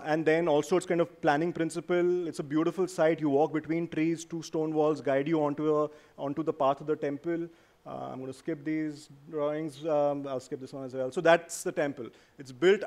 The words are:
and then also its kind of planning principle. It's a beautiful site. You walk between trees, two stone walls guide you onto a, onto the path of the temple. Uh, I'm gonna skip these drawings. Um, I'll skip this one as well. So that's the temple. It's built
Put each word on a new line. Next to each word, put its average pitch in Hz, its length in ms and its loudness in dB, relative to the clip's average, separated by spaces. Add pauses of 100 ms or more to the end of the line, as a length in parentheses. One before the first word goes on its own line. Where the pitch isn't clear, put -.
and 156 200 2
then 165 220 4
also 151 300 4
its 175 80 0
kind 170 160 2
of - 200 -2
planning 160 300 2
principle. 175 720 0
It's 156 140 -8
a 170 40 -4
beautiful 165 440 0
site. 165 320 2
You 151 100 0
walk 143 220 4
between 160 380 -2
trees, 160 340 -2
two 165 180 -10
stone 156 320 -4
walls 151 280 2
guide 139 260 0
you 160 160 2
onto 151 400 2
a, 147 60 -2 (280)
onto 143 240 -6
the 151 120 -2
path 139 260 2
of 151 80 -14
the 151 80 0
temple. 165 540 -4 (360)
Uh, 131 280 -10
I'm 131 80 -10
gonna 131 100 -10
skip 147 320 -8
these 156 460 -4 (200)
drawings. 151 560 -4
Um, 143 400 2
I'll 135 140 -4
skip 131 220 -10
this 131 100 -14
one 135 140 -10
as 123 80 -12
well. 127 180 -4
So 190 80 -6
that's 170 440 4
the 175 100 -4
temple. 143 340 -4 (320)
It's 131 140 -16
built 180 340 6